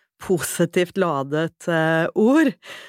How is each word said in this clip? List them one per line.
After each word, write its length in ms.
positivt 760
ladet, 680
eh, 480
ord, 380